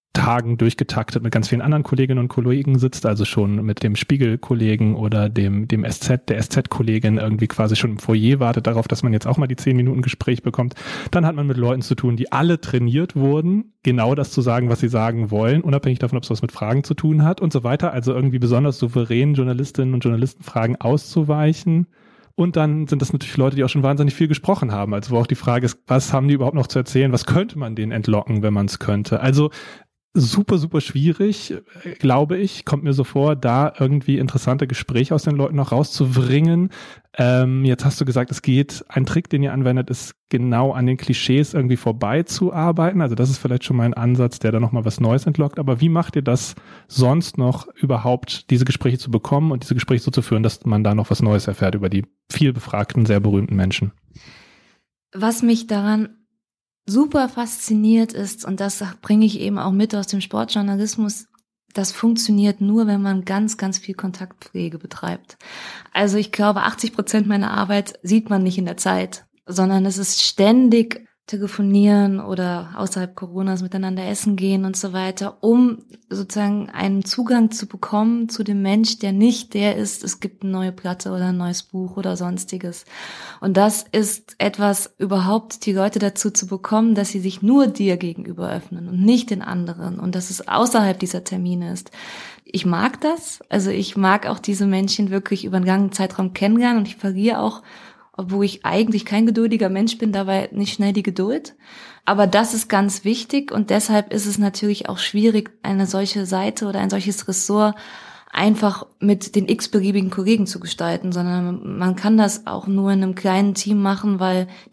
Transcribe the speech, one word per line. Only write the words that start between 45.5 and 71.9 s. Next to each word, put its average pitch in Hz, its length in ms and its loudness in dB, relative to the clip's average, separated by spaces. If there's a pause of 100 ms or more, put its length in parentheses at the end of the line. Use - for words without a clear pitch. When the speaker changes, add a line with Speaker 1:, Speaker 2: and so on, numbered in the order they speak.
Speaker 1:
Aber 131 200 0
wie 165 80 6
macht 165 280 0
ihr 147 60 0
das 123 340 -2 (320)
sonst 131 500 2
noch 127 300 0
überhaupt, - 840 -2
diese 127 140 4
Gespräche 131 340 0
zu - 140 -8
bekommen 143 400 0
und 123 100 -4
diese - 120 -2
Gespräche 123 280 0
so - 80 -4
zu 123 120 0
führen, 110 200 0
dass - 240 -2
man 107 160 2
da 104 140 2
noch 107 140 0
was - 120 0
Neues 104 240 2
erfährt 98 300 0
über 98 120 -2
die 95 160 0 (240)
viel 139 240 2
befragten, 110 540 -2
sehr 101 140 4
berühmten 101 340 2
Menschen? 95 380 0 (1200)
Speaker 2:
Was 226 280 -2
mich 233 260 2
daran 208 480 0 (680)
super 269 420 2
fasziniert 226 840 2
ist, 196 300 -10
und 190 140 -6
das 196 240 -6 (180)
bringe 214 240 4
ich 214 140 2
eben 202 200 -4
auch 190 120 -2
mit 208 240 0
aus 202 140 -4
dem 196 120 -4
Sportjournalismus, 208 1080 -4 (440)
das 196 200 -4
funktioniert 208 680 2
nur, 208 280 2
wenn 202 120 0
man 190 240 -2
ganz, 208 340 -2
ganz 196 200 -4
viel 196 160 -12
Kontaktpflege 180 840 -10
betreibt. - 600 -12 (540)
Also 202 240 2
ich 214 160 -2
glaube, 208 300 0
achtzig - 300 -2
Prozent 208 360 0
meiner 202 240 0
Arbeit 202 500 -2
sieht 220 260 2
man 190 140 2
nicht 185 160 0
in 185 60 0
der 170 140 -6
Zeit, 185 480 -4 (200)
sondern 190 400 2
es 190 120 -2
ist - 240 -2
ständig 226 840 4 (200)
telefonieren 202 920 2